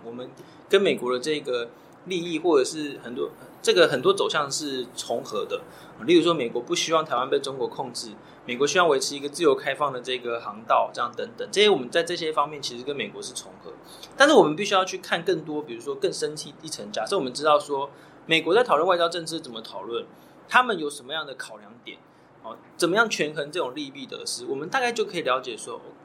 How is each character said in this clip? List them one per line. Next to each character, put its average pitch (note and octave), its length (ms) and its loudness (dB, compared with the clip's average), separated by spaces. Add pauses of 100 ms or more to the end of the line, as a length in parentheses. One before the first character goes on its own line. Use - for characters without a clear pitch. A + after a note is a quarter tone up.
我 A#2 80 -12
们 B2 160 -10 (400)
跟 G3 120 6
美 F3 140 4
国 A#2+ 160 -2
的 B2+ 80 0
这 D3 220 -2
个 B2 300 -4 (340)
利 F3+ 180 -4
益 E3+ 160 -4
或 D#3+ 200 6
者 B2+ 60 6
是 D3 380 -6
很 A#2+ 120 -10
多， C#3+ 160 -4 (320)
这 A3+ 100 4
个 F3 160 8
很 C3 140 0
多 F#3 100 6
走 C#3+ 160 0
向 D3 200 0
是 C3+ 460 -4
重 - 300 -6
合 G#2 220 -4
的。 G2+ 160 -4 (420)
例 E3 120 6
如 D#3 60 8
说 E3+ 120 4
美 B2+ 160 -2
国 A#2+ 100 -4
不 E3 140 -4
希 D#3+ 180 0
望 D#3+ 100 4
台 D3+ 140 -2
湾 B2+ 140 0
被 C#3 100 2
中 C3+ 160 -6
国 B2 100 -2
控 B2+ 280 -8
制， A#2 160 -10 (340)
美 B2 140 -6
国 C#3+ 80 4
希 C#3+ 120 2
望 F3+ 80 6
维 C#3 140 4
持 C#3+ 160 -4
一 - 20 -10
个 C#3 100 -6
自 D3+ 140 -6
由 C#3+ 120 8
开 C3+ 200 -2
放 C#3+ 160 0
的 B2+ 100 -8
这 B2+ 180 -4
个 A#2 200 -4
航 A2 300 -10
道， A#2 240 4
这 C3 80 -6
样 A#2+ 160 -2
等 - 100 -4 (100)
等， - 140 -8
这 G3 120 2
些 G#3 80 6
我 F#3 60 6
们 B2 120 -6
在 E3+ 140 2
这 F3 120 -4
些 D#3+ 160 -4
方 D3+ 180 0
面 D3+ 120 -12
其 B2 160 -8
实 A#2+ 80 -12
跟 C#3+ 100 -6
美 A#2 140 -6
国 G2 140 -12
是 B2 100 -12
重 - 180 -14 (140)
合。 - 80 -14 (460)
但 C#4 100 10
是 D#4 60 6
我 G3+ 100 10
们 D#3 100 2
必 G3 120 -2
须 G3+ 80 0
要 F#3+ 100 4
去 F#3+ 140 -6
看 F3 260 -4
更 F3 180 0
多， D3+ 200 -6
比 A#2+ 120 -12
如 A2+ 60 -12
说 C#3+ 140 -6
更 F3 180 -2
深 D3+ 220 -4 (260)
一 G#2+ 80 -14
层， G#2 240 -10
假 A2 140 -4
设 G3 100 0
我 F3 60 0
们 B2+ 100 -4
知 C3 100 -8
道 D3+ 160 8
说 C#3 320 -4 (360)
美 D#3+ 160 4
国 E3 120 2
在 A#3 80 8
讨 G3+ 140 4
论 D#3+ 100 4
外 F#3 120 4
交 E3+ 100 2
政 E3+ 160 -4
策 D#3+ 140 -6
怎 C3 120 -12
么 A2+ 120 -12
讨 G2 200 -12
论， A2 220 -6 (440)
他 B3 140 6
们 A3+ 160 -2
有 D3 120 -4
什 C#3 140 -12
么 C3 100 -10
样 D#3 120 -8
的 C3 80 -14
考 - 220 -14
量 G#2 160 -20 (120)
点， G#2+ 140 -16 (440)
哦， A2+ 160 -12 (180)
怎 E3+ 140 2
么 F3+ 60 0
样 A3+ 120 4
权 D3+ 240 -2
衡 D3+ 180 -6
这 D#3+ 80 -6
种 B2+ 160 -2
利 C#3+ 160 -8
弊 C3+ 140 -14
得 - 220 -12
失， A#2+ 200 -8
我 C#3 80 -4
们 D3 140 -6
大 C4+ 120 0
概 A#3+ 120 0
就 A3 120 -2
可 F#3+ 120 -8
以 E3 60 -2
了 C3 180 2
解 B2 160 -10
说 A2 240 -12 (240)